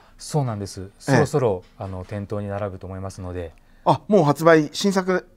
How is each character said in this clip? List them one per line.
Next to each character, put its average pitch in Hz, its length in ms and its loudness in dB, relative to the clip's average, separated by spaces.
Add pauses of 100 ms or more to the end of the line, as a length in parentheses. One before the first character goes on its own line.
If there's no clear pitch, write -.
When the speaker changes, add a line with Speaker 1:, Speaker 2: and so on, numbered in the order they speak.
(180)
Speaker 1:
そ - 220 -4
う 135 40 0
な 117 100 -4
ん 104 40 -6
で 98 80 -6
す。 95 160 -12
Speaker 2:
え - 20 -12
え。 98 40 -14 (100)
Speaker 1:
そ - 140 -4
ろ 131 140 4
そ 151 120 -2
ろ、 104 260 0 (140)
あ 104 80 -10
の、 92 180 -10
店 101 220 -8
頭 104 140 -6
に 104 80 -8
並 101 220 -6
ぶ 92 80 -14
と 92 80 -14
思 95 100 -12
い 95 40 -12
ま 95 100 -10
す - 100 -16
の 90 120 -10
で。 87 200 -10 (320)
Speaker 2:
あ、 156 240 0
も 202 140 6
う - 20 2
発 147 200 2
売、 160 280 6
新 196 200 0
作 185 440 -2